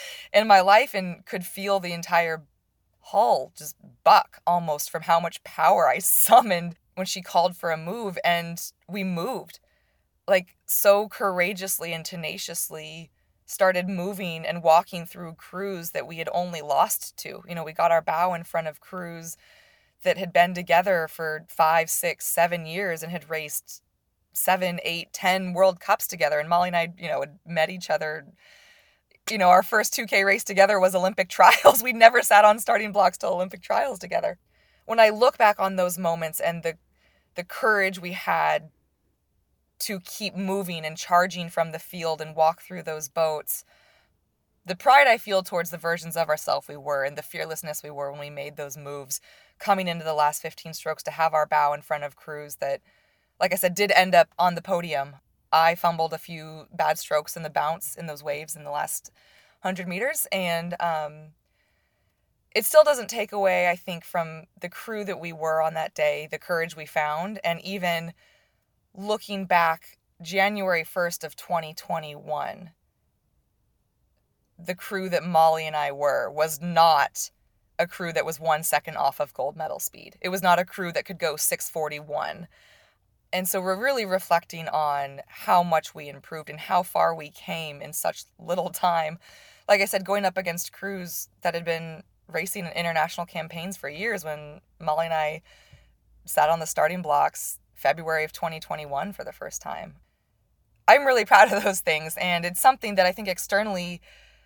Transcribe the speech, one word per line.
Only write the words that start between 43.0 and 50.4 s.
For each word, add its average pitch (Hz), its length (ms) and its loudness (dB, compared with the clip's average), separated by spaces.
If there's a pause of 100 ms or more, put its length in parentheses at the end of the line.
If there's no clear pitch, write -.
boats, - 560 -4 (1000)
the 180 120 -8
pride 277 300 6
I 226 100 4
feel 190 260 -2
towards 170 280 -6
the 175 60 -12
versions 165 380 -4
of 165 140 -2
ourselves 143 400 -2
we 147 80 -14
were 143 260 -4
and 143 140 -6
the 151 40 -12
fearlessness 156 640 -10
we 147 60 -16
were 143 220 -8
when 147 100 -14
we 147 80 -12
made 147 260 -12
those 143 220 -12
moves, 143 420 -12 (400)
coming 190 300 0
into 170 160 -6
the 160 80 -2
last 151 280 0